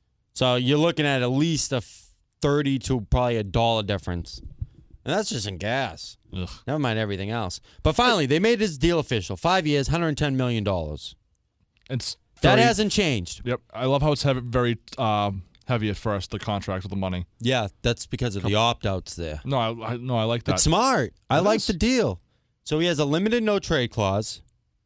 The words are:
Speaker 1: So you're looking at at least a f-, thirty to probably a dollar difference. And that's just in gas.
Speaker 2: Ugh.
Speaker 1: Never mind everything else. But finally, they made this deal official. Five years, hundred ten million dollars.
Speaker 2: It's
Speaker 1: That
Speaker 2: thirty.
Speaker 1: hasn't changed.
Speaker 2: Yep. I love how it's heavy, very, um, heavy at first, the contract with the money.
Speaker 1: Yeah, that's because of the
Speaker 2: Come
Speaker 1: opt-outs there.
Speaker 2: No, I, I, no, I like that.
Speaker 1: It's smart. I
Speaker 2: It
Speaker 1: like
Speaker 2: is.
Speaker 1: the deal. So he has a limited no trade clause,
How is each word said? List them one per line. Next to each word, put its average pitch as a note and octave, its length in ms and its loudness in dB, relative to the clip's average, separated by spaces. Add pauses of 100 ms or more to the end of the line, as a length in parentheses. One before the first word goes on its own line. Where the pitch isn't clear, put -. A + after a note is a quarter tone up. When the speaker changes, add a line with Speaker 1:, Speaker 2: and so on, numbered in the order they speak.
(340)
Speaker 1:
So B2+ 220 2
you're B2+ 220 4
looking D#3 280 4
at C3+ 160 2
at B2 80 2
least D3 420 0
a C3+ 40 0
f-, - 340 -10 (300)
thirty C#3+ 400 2
to C3 220 -2
probably B2 360 2
a G#2+ 60 0
dollar A2+ 380 2
difference. F#2 580 -6 (640)
And C#3 100 -2
that's G#3 160 0
just G#2+ 160 -4
in G2 120 -8
gas. G#2+ 580 -4 (200)
Speaker 2:
Ugh. F2+ 120 -6 (180)
Speaker 1:
Never C#3+ 120 -2
mind A#2 200 0
everything G2+ 320 -4
else. A2 300 -6 (220)
But D#3 120 2
finally, A#3 320 2
they C#3+ 140 4
made A3+ 180 4
this G3 180 -2
deal E3 220 2
official. G#2 380 -2
Five F3 300 2
years, C#3+ 220 0
hundred D#3+ 300 0
ten C#3+ 180 0
million A#2+ 280 0
dollars. E2 520 -4 (720)
Speaker 2:
It's - 280 -6 (260)
Speaker 1:
That D#3+ 100 8
Speaker 2:
thirty. A3 100 6
Speaker 1:
hasn't G#3+ 300 4
changed. C3+ 520 0
Speaker 2:
Yep. B2 160 -2 (120)
I B2 140 -4
love C3+ 160 2
how D3+ 100 2
it's C#3 100 -2
heavy, C3+ 180 2
very, A#2+ 380 0 (200)
um, G#2 460 0 (220)
heavy A2 240 0
at G2+ 60 -4
first, G2+ 340 -4
the G#2+ 80 -6
contract G2 460 -4
with G2 60 -12
the F#2+ 60 -6
money. F#2 280 -2 (160)
Speaker 1:
Yeah, A#2 280 0 (140)
that's A#2+ 240 -2
because A2+ 300 -4
of F#2+ 60 -6
the G2+ 80 -2
Speaker 2:
Come G#2 100 2
Speaker 1:
opt-outs G#2+ 560 -2
there. D#2 280 -6
Speaker 2:
No, C3+ 140 -2
I, A2+ 340 -4
I, B2 40 -6
no, A#2+ 200 -2
I A2 80 2
like A#2 200 -2
that. - 100 0
Speaker 1:
It's - 100 2
smart. F#3 500 2 (160)
I C3+ 80 4
Speaker 2:
It E3+ 40 2
Speaker 1:
like G#3 160 4
Speaker 2:
is. - 80 -6
Speaker 1:
the A3+ 60 0
deal. F#3+ 480 0 (440)
So D3+ 160 -2
he E3+ 80 2
has D#3+ 100 0
a D3+ 60 2
limited G3+ 400 2
no G3+ 160 2
trade C3+ 320 0
clause, G2+ 500 -2 (440)